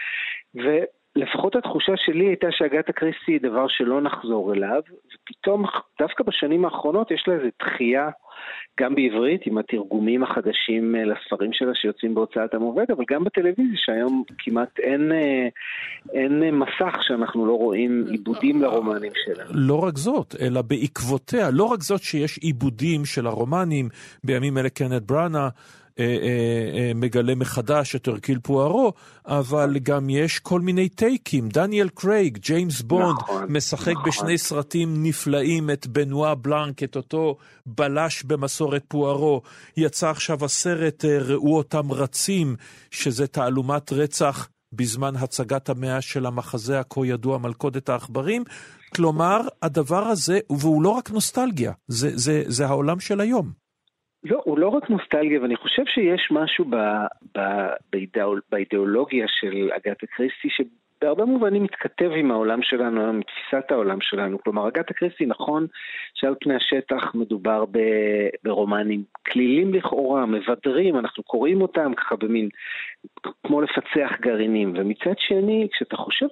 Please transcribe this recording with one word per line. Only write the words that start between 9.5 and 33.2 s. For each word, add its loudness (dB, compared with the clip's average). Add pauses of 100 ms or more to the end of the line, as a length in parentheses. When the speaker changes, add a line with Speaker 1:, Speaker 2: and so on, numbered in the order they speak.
Speaker 1:
התרגומים 0
החדשים, 0
אה, 0
לספרים -2
שלה 0
שיוצאים -2
בהוצאת 0
עם -2
עובד, 0
אבל -2
גם 0
בטלוויזיה, 2
שהיום 0 (140)
כמעט -2
אין, 2
אה, 2 (640)
אין, 2
אה, 4
מסך 0
שאנחנו 0
לא 4
רואים 2
עיבודים 0
לרומנים 0
שלה. -6
Speaker 2:
לא 4
רק 0
זאת, -2
אלא 0
בעקבותיה, 0
לא 4
רק 0
זאת 0
שיש -2
עיבודים 0
של -2
הרומנים, 0 (360)
בימים 0
אלה 0
קנת -2
בראנה, 0 (500)
אה, 0
אה, 0
אה, 0
מגלה 2
מחדש 0
את -4
הרקיל -2
פוארו, 2 (340)
אבל 0
Speaker 1:
נכון. 0
Speaker 2:
גם 0
יש 0
כל 0
מיני 2
טייקים. 0
דניאל 2
קרייג, 0
ג'יימס 0
בונד, 2
Speaker 1:
נכון, -4